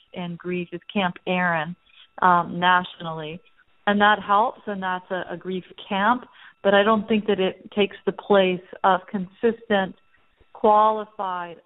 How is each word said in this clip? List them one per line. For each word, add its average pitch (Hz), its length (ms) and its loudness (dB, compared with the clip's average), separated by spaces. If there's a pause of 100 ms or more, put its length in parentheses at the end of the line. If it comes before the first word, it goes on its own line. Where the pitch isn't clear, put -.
(140)
in 175 220 -10
grief 180 380 -8
is 175 80 -14 (100)
Camp 185 240 -2 (100)
Aaron, 175 480 -2 (480)
um, 175 380 2
nationally. 175 800 -2 (460)
And 208 160 2
that 208 180 4
helps, 202 480 0
and 196 160 -8
that's 185 260 -6
a, 180 200 -6
a 175 80 -10
grief 180 260 -8 (240)
camp, 214 380 0 (380)
but 202 100 4
I 202 100 6
don't 214 240 2
think 214 200 0
that 196 120 0
it - 320 -4
takes 196 240 0 (100)
the 190 60 0
place 185 480 2 (240)
of 185 160 4 (100)
consistent, 202 840 -4 (560)
qualified, 208 1160 0